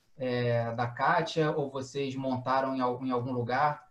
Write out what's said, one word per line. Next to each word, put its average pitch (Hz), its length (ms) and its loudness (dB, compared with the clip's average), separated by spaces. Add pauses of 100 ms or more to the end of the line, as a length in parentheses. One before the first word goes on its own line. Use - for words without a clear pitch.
(180)
é, 120 580 0
da 120 120 0
Kátia, 156 640 2
ou 143 200 -2
vocês 135 440 -4
montaram 131 600 0
em 131 40 -2
al-, 127 240 0
em 131 80 -2
algum 123 200 -2
lugar? 127 600 0